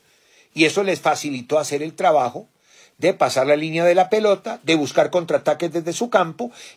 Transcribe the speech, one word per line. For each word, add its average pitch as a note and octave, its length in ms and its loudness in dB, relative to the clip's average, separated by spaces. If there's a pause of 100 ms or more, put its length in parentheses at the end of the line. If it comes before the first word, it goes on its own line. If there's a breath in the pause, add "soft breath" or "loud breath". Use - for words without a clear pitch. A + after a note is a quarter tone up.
(540 soft breath)
y D#3+ 120 2
eso F#3 180 0
les F#3 160 -2
facilitó D3 580 -2
hacer D3 240 -4
el D#3 120 -10
trabajo D#3 540 0 (500 soft breath)
de E3+ 140 2
pasar C3+ 360 0
la D3 80 4
línea D#3+ 280 -2
de F3 120 4
la F#3 120 4
pelota, G#3+ 540 0
de D#3+ 140 2
buscar D3 340 0
contraataques E3 640 -2
desde E3+ 200 -6
su A#3+ 180 -6
campo G3 420 -2 (240 loud breath)